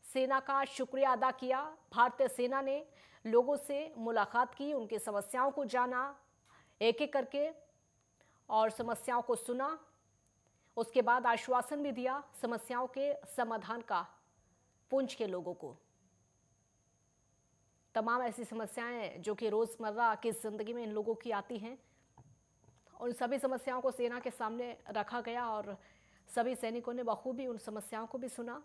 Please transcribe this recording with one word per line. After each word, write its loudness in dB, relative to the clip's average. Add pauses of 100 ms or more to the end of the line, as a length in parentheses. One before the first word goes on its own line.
सेना 2
का 2
शुक्रिया 2
अदा 4
किया। 0 (340)
भारतीय 6
सेना 0
ने -2 (400)
लोगों 6
से -4
मुलाकात 2
की, -4
उनकी -2
समस्याओं 0
को -2
जाना 0 (800)
एक-एक 2
करके 0 (1000)
और 4
समस्याओं 0
को 2
सुना। -2 (1000)
उसके 2
बाद 6
आश्वासन 2
भी -2
दिया -2 (200)
समस्याओं -2
के -2 (240)
समाधान -4
का -2 (880)
पुंछ 2
के -2
लोगों -4
को। -12 (2250)
तमाम 2
ऐसी -2
समस्याएं -6
जो -2
कि 0
रोज़मर्रा 2
की -2
ज़िंदगी -4
में -4
इन -6
लोगों 0
की -8
आती -4
हैं, -10 (1200)
उन 0
सभी 0
समस्याओं -2
को 4
सेना 0
के -6
सामने -4 (140)
रखा -2
गया -2
और -4 (520)
सभी 2
सैनिकों -4
ने -4
बखूबी -2
उन -4
समस्याओं -8
को -8
भी -4
सुना। -8